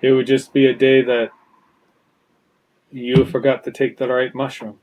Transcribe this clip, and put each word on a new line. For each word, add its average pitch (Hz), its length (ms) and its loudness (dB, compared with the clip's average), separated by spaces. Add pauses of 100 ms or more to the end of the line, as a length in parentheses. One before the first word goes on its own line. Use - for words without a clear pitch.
it 135 100 4
would 127 140 2
just 135 260 0
be 135 140 4
a 131 80 4
day 131 280 4
that 120 280 -2 (1600)
you 127 340 0
forgot 131 400 -2
to 123 80 -10
take 123 260 -4
the 131 100 -6
right 127 260 -2
mushroom. 127 480 -10